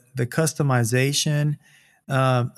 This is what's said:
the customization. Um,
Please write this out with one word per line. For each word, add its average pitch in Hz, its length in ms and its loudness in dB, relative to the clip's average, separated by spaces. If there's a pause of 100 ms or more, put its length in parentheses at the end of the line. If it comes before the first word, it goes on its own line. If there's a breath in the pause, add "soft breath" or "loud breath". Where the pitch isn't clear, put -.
(140)
the 127 120 -2
customization. 143 1300 0 (520 soft breath)
Um, 131 500 2